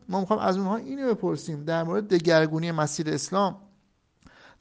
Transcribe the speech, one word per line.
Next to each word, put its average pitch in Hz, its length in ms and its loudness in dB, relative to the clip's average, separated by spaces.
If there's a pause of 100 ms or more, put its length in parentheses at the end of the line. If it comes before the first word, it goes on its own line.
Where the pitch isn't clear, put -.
ما 185 100 -2
می‌خوایم 202 220 0
از 190 160 2
اونها 196 180 0
اینو 269 340 -4
بپرسیم. 165 540 -4
در 165 200 -2
مورد 202 240 -4
دگرگونی 160 640 4
مسیر 151 380 -2
اسلام، 180 460 0 (1040)